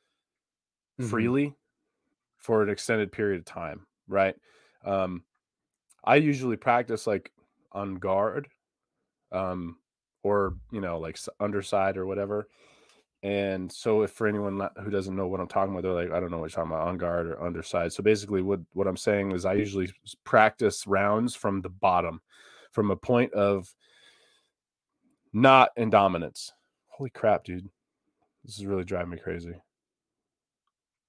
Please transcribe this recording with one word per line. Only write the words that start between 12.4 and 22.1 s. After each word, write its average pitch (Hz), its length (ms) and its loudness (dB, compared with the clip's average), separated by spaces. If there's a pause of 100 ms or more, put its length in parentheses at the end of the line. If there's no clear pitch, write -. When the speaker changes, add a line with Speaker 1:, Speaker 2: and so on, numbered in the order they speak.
Speaker 2:
And 98 500 -2
so 110 300 2
if 101 100 -2
for 113 140 -2
anyone 104 320 -2
not, 98 140 -4 (100)
who 104 80 -8
doesn't 95 260 -2
know 95 120 -2
what 95 120 -4
I'm - 80 -6
talking 98 260 0
about, 90 80 -6
they're 92 100 -2
like, 85 200 -2
"I 87 80 0
don't 87 100 -4
know 85 80 -6
what 80 140 -6
you're 85 120 -4
talking 80 80 -6
about, 80 160 -2
on 90 100 -4
guard 87 280 -2
or 82 160 -8
underside." 85 500 -4
So - 100 -10
basically 101 400 2
what, 95 180 -2 (120)
what 98 160 -2
I'm 90 80 -2
saying 101 360 0
is 92 120 -4
I 95 100 0
usually 98 320 -2 (180)
s-, - 100 -18 (100)
practice 110 600 4
rounds 104 500 2
from 98 260 -2
the 95 80 -10
bottom, 87 520 0 (500)